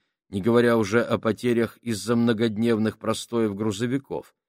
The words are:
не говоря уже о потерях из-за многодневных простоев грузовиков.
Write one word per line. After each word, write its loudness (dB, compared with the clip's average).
не -6
говоря 4
уже 2
о -2
потерях -2
из-за -4
многодневных 0
простоев -4
грузовиков. -6